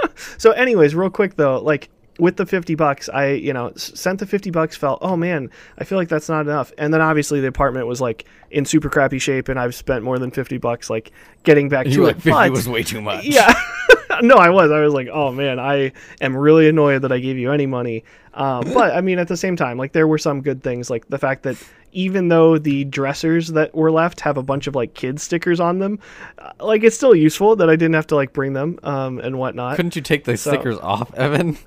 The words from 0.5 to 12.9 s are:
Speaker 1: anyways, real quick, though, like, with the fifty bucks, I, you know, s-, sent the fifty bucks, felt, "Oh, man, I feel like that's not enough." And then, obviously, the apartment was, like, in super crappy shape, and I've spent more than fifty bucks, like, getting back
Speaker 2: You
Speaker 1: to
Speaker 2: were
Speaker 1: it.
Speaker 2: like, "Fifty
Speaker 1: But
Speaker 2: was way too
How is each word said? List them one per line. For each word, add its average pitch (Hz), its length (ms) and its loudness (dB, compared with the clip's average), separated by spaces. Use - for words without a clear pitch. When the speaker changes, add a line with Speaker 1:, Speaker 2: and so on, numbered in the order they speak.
Speaker 1:
anyways, 196 440 2
real 185 140 -2
quick, 190 260 -4
though, 135 260 0
like, 143 280 -4
with 180 180 2
the 190 80 -4
fifty 170 300 -4
bucks, 147 340 -2
I, 139 220 -2
you 139 220 -4
know, 120 160 -6
s-, - 260 -14
sent 190 240 -6
the 196 80 -8
fifty 196 240 -6
bucks, 160 260 -4
felt, 139 240 -4
"Oh, 185 160 -4
man, 165 320 -4
I - 40 -8
feel 196 140 -4
like 175 120 -2
that's 151 200 -4
not 156 120 -2
enough." 147 360 -4
And 151 160 -2
then, 160 80 2
obviously, 151 400 0
the 135 60 -2
apartment 127 400 -2
was, 123 140 -6
like, 120 240 -6
in 139 140 -2
super 151 220 0
crappy 135 300 0
shape, 131 320 -4
and 127 100 -4
I've 123 140 -4
spent 123 300 -6
more 127 160 -4
than 127 100 -6
fifty 127 300 -8
bucks, 120 320 -6
like, 113 200 -8
getting 143 280 4
back 131 180 0
Speaker 2:
You 131 60 0
Speaker 1:
to 147 80 2
Speaker 2:
were - 20 6
Speaker 1:
it. 160 60 6
Speaker 2:
like, - 80 0
"Fifty 160 120 0
Speaker 1:
But 165 220 4
Speaker 2:
was 123 180 -2
way 113 140 -4
too - 180 -8